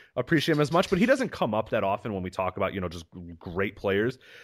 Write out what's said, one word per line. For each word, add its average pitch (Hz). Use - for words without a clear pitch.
appreciate 151
him 147
as 151
much, 175
but 185
he 202
doesn't 254
come 123
up 107
that 110
often 104
when 95
we 92
talk 92
about, 95
you 95
know, 90
just 82
g-, 87
great 95
players. 104